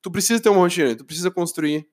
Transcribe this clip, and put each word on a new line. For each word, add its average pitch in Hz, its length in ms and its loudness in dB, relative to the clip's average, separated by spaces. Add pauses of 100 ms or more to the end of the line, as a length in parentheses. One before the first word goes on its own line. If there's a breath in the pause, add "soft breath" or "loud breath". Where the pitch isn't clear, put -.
tu 190 80 -12
precisa 208 320 -2
ter 214 80 4
uma 196 100 6
rotina, 170 360 2
tu 123 80 -20
precisa 170 260 -6
construir 156 640 -4